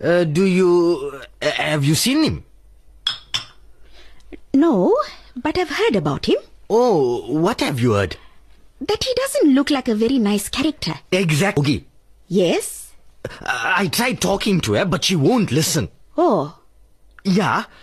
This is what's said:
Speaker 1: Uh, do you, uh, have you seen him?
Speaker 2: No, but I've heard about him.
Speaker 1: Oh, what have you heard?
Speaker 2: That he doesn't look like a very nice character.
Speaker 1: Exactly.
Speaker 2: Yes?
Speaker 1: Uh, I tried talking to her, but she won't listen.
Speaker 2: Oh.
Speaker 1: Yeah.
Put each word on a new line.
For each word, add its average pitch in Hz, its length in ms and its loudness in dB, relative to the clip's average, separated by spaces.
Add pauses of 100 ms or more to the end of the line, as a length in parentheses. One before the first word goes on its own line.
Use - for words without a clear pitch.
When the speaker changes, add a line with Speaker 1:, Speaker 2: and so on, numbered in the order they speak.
Speaker 1:
Uh, 175 240 2
do 165 200 2
you, 175 760 2 (200)
uh, 147 100 0
have 151 340 -2
you 151 120 4
seen 269 260 0
him? 220 220 -2 (2000)
Speaker 2:
No, 302 420 4 (380)
but 302 240 -4
I've 359 120 -2
heard 339 260 0
about 147 300 -2
him. 440 120 2 (320)
Speaker 1:
Oh, 151 640 2
what 170 280 0
have 147 200 -2
you 117 140 2
heard? 98 220 0 (640)
Speaker 2:
That 415 220 -4
he 523 120 -4
doesn't 494 400 2
look 277 160 2
like 269 180 0
a 226 60 0
very 233 240 0
nice 208 300 0
character. 269 460 -4 (160)
Speaker 1:
Exactly. 156 760 0 (420)
Speaker 2:
Yes? 196 640 -2 (320)
Speaker 1:
Uh, - 40 -8 (480)
I 185 120 0
tried 240 320 -2
talking 196 420 0
to 104 120 -2
her, 143 100 0
but 156 200 -4
she 185 120 0
won't 190 340 2
listen. 135 380 -2 (280)
Speaker 2:
Oh. 196 420 0 (640)
Speaker 1:
Yeah. 185 400 2 (180)